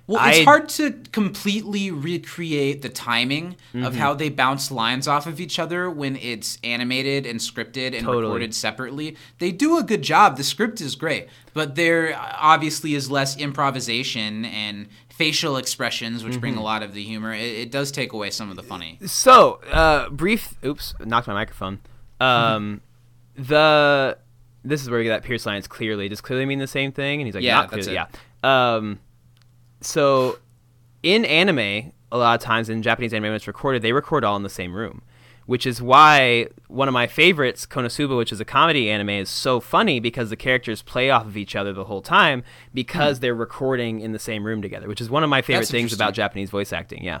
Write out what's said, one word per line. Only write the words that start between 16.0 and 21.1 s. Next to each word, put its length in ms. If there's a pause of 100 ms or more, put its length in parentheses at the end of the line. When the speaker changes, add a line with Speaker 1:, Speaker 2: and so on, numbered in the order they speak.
Speaker 1:
which 160
bring 140
Speaker 2:
Mm-hmm. 80
Speaker 1:
a 40
lot 200
of 100
the 80
humor. 320
It, 60 (220)
it 100
does 180
take 220
away 180
some 180
of 60
the 80
funny. 440
Speaker 2:
So, 520 (140)
uh, 380
brief, 440 (100)
oops, 300 (100)
knocked 220